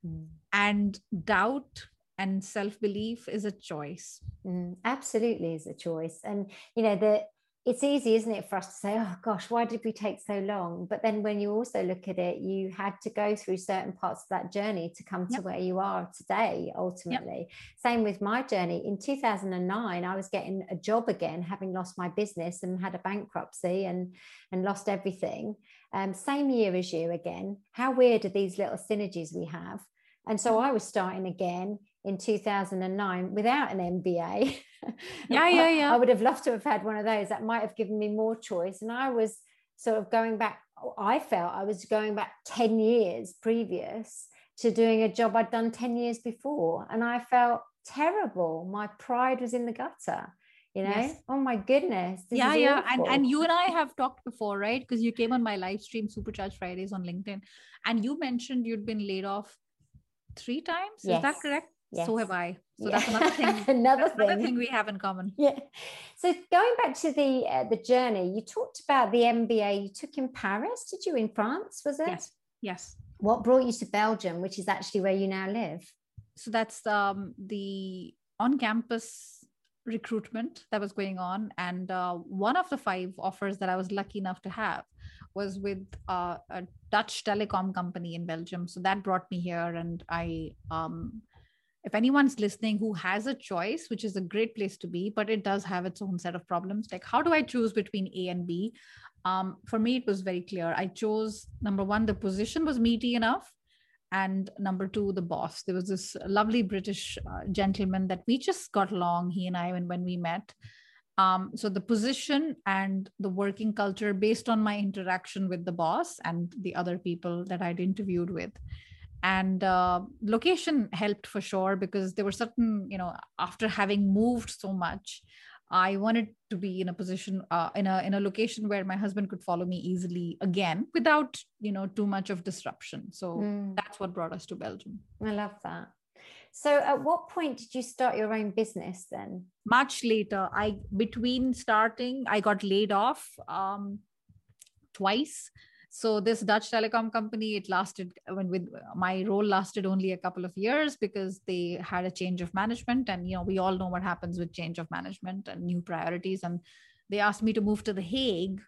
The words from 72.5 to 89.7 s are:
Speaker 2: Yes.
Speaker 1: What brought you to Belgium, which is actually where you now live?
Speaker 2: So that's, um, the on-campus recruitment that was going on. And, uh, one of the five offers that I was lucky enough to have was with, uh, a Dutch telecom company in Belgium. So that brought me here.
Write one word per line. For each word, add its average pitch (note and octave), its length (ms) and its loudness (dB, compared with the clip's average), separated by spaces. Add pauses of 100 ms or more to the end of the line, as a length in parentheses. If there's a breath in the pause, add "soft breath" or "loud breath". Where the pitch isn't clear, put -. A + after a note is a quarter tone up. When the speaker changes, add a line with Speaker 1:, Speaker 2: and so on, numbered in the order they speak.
Speaker 2:
Yes. F#3+ 340 -8 (220)
Speaker 1:
What G#3+ 260 2
brought B3+ 220 8
you A#3 60 0
to A3+ 120 -4
Belgium, G#3 560 0
which F#3 180 -6
is F#3+ 100 -4
actually G3 340 0
where F#3+ 100 4
you G3 160 2
now F#3+ 220 -2
live? F3+ 340 -4 (540)
Speaker 2:
So - 120 -12
that's, A3 360 -2
um, G3+ 500 0
the G3 800 -8 (260)
on-campus A#3 1040 0 (400)
recruitment A3+ 840 -6
that G#3+ 100 0
was G3 120 -6
going F#3+ 260 -4
on. F#3+ 400 -4
And, F3+ 320 -4
uh, F3+ 240 -2
one G3 420 0
of F4+ 140 2
the C#4 80 -2
five F#3 400 -2
offers F#3+ 400 -2
that F#3+ 100 0
I F#3 80 2
was F#3+ 160 -2
lucky G3 260 -4
enough F#3 240 -4
to F#3+ 80 -8
have G3+ 340 -4 (500 loud breath)
was G3 240 -4
with, G3 280 -4 (220)
uh, F3+ 300 -2 (100)
a F3+ 180 -8 (240)
Dutch G#3+ 340 2
telecom G3+ 500 0
company F3 400 -4
in E3+ 100 -6
Belgium. F3 420 -6
So F3+ 140 -10
that F#3+ 220 2
brought F#3 280 0
me F3+ 100 -4
here. E3+ 340 -2